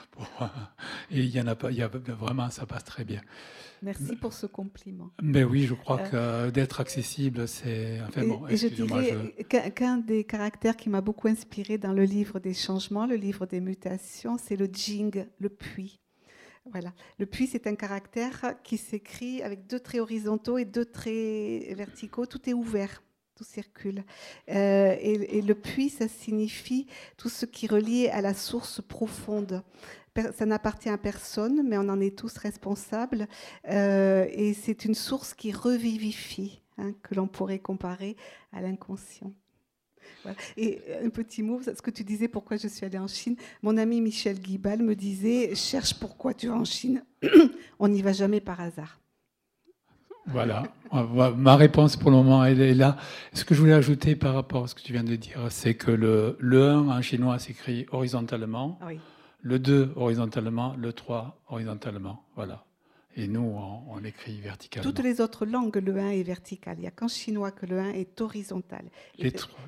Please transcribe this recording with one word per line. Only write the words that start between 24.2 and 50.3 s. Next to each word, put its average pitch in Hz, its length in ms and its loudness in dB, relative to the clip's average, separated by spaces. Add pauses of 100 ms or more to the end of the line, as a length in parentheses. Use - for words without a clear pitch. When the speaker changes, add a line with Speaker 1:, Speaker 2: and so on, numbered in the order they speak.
Speaker 2:
Euh, 196 480 4
et, 208 400 0
et 214 40 0
le 202 120 4
puits, 262 360 -2
ça 226 180 -4
signifie 220 800 -4 (280)
tout - 120 -8
ce - 180 -8
qui - 200 -10
est 214 40 -2
relié 226 380 2
à 214 120 -2
la 196 140 0
source - 460 -8
profonde. 208 840 -6 (500)
Per-, 220 200 -2
ça - 120 -4
n'appartient 214 440 -2
à 208 100 -2
personne, 220 640 -2
mais 226 160 2
on 196 100 0
en 196 120 0
est 196 180 0
tous - 180 -10
responsables. 208 920 -6 (420)
Euh, 196 640 4
et 208 200 0
c'est 208 320 -4
une 214 120 0
source - 380 -6
qui 214 180 -8
revivifie, 214 1120 -4 (160)
hein, 202 160 -6 (100)
que - 100 -8
l'on 190 140 0
pourrait 190 320 -6
comparer 190 560 -8 (340)
à - 100 -12
l'inconscient. - 720 -10 (880)
Voilà. 196 160 -14 (180)
Et 220 240 -2 (240)
un 233 60 0
petit 226 320 -8
mot, 233 200 -4
ce 254 200 -8
que - 80 -6
tu 220 140 -10
disais, 214 240 -2
pourquoi 214 280 -6
je 214 120 -6
suis 202 180 -10
allée 190 120 -8
en 190 100 -6
Chine. - 280 -6 (260)
Mon 214 140 4
ami 226 240 2
Michel 214 380 -2
Guibal 190 440 -2
me 220 120 4
disait, « 202 640 0
Cherche - 380 -2
pourquoi - 380 -6
tu - 140 -6
vas 233 80 -2
en 233 100 2
Chine. 262 400 -2 (180)
<clears throat> - 580 10
On 208 80 6
n'y 202 140 4
va 196 100 4
jamais 196 280 2
par 185 200 -10
hasard. » 165 400 -12 (1300)
Speaker 1:
Voilà. 117 380 -2 (280)